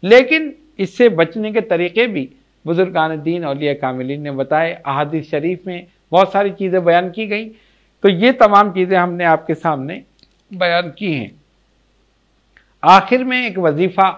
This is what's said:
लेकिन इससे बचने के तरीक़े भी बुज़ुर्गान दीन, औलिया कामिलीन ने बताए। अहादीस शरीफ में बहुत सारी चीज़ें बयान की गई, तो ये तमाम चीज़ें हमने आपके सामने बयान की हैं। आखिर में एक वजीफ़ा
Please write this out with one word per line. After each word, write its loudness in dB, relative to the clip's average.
लेकिन 4
इससे 2
बचने -4
के -2
तरीक़े -2
भी -6
बुज़ुर्गान -2
दीन, -4
औलिया -2
कामिलीन -6
ने -8
बताए। -2
अहादीस -6
शरीफ -4
में -12
बहुत 4
सारी 0
चीज़ें -2
बयान 2
की -8
गई, -6
तो -4
ये 2
तमाम 4
चीज़ें 0
हमने 0
आपके 2
सामने -6
बयान -2
की -6
हैं। -6
आखिर 4
में -2
एक -6
वजीफ़ा 2